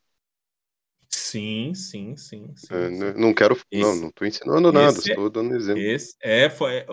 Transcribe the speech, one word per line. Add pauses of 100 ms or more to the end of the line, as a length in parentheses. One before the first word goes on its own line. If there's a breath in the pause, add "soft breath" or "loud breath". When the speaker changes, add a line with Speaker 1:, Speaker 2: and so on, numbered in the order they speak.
(1120)
Speaker 1:
Sim,
sim,
sim,
sim,
Speaker 2:
É,
Speaker 1:
sim.
Speaker 2:
né?
Não
quero, (160)
não,
Speaker 1:
Esse,
Speaker 2:
não
tô
insinuando
nada,
Speaker 1:
esse
é,
Speaker 2:
estou
dando
exemplo.
Speaker 1:
esse,
é,
foi,
é,